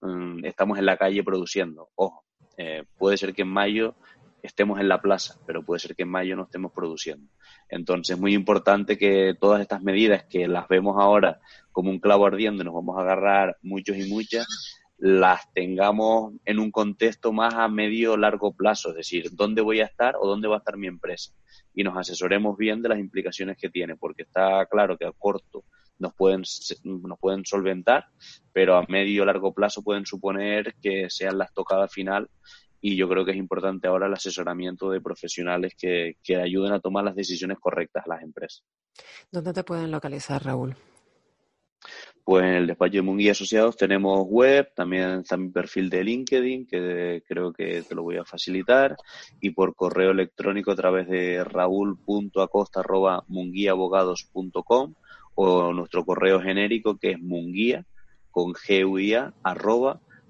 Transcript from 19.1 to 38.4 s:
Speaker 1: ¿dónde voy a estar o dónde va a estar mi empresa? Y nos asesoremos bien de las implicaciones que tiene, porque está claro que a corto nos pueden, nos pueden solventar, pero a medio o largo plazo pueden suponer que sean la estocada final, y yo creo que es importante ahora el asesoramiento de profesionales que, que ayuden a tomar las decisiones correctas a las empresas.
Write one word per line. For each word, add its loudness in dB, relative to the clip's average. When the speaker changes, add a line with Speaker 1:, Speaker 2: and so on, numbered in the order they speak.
Speaker 1:
¿dónde 0
voy 2
a 2
estar -2
o 0
dónde -2
va 2
a -4
estar -8
mi -8
empresa? -12
Y -2
nos -4
asesoremos -2
bien -2
de -2
las 0
implicaciones -8
que -8
tiene, -6
porque -10
está 2
claro 2
que -6
a -6
corto -6
nos -6
pueden, 4
nos -10
pueden -2
solventar, 0
pero 6
a 4
medio 0
o 4
largo 0
plazo 0
pueden -2
suponer -4
que -2
sean -4
la 0
estocada -2
final, -4
y -2
yo 2
creo 2
que -2
es -2
importante -4
ahora 0
el -2
asesoramiento -6
de -2
profesionales -6
que, -2
que 0
ayuden 0
a -2
tomar -2
las -4
decisiones -6
correctas -4
a -12
las -8
empresas. -16